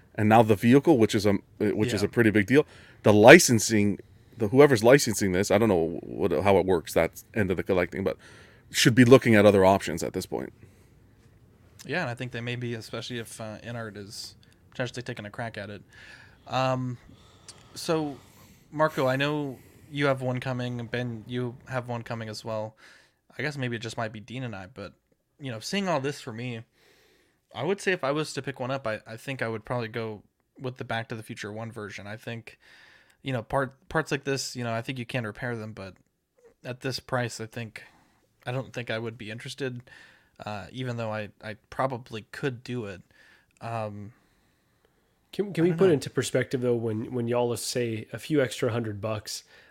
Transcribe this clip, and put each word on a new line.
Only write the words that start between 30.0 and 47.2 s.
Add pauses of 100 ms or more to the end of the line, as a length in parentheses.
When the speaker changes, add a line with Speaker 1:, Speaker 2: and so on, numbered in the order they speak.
Speaker 2:
with
the
Back
to
the
Future
one
version.
I
think, (640)
you
know,
part,
parts
like
this,
you
know,
I
think
you
can
repair
them,
but (680)
at
this
price,
I
think, (640)
I
don't
think
I
would
be
interested, (640)
uh,
even
though
I, (140)
I (160)
probably (100)
could
do
it. (580)
Um, (1200)
Speaker 3:
Can,
can
Speaker 2:
I
Speaker 3:
we
Speaker 2:
don't
Speaker 3:
put
Speaker 2:
know.
Speaker 3:
into
perspective,
though,
when,
when